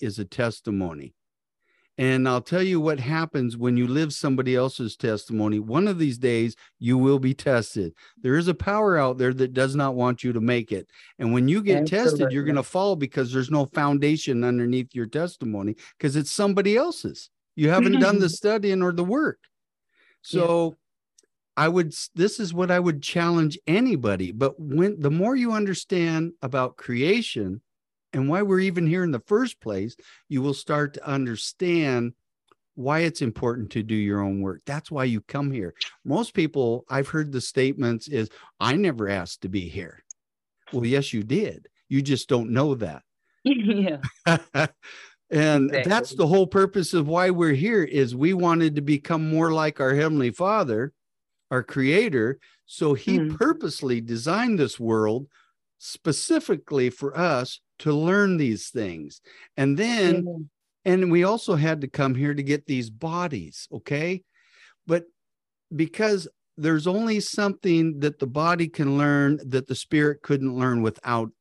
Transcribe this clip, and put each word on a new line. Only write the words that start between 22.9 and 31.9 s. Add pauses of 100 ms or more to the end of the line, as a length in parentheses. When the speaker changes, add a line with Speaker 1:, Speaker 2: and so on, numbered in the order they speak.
Speaker 1:
challenge
anybody.
But
when,
the
more
you
understand
about
creation (520)
and
why
we're
even
here
in
the
first
place, (320)
you
will
start
to
understand (600)